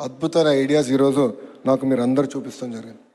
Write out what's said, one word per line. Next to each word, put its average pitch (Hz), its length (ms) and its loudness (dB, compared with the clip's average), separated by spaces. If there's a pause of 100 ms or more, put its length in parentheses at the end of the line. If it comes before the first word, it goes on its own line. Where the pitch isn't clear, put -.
అద్భుతమైన 151 480 0
ఐడియాస్ 139 400 2
ఈరోజు 135 500 2 (280)
నాకు 135 200 2
మీరు 127 160 0
అందరూ 131 220 2
చూపిస్తాం 127 480 -10
జరిగింది. 113 260 -16 (160)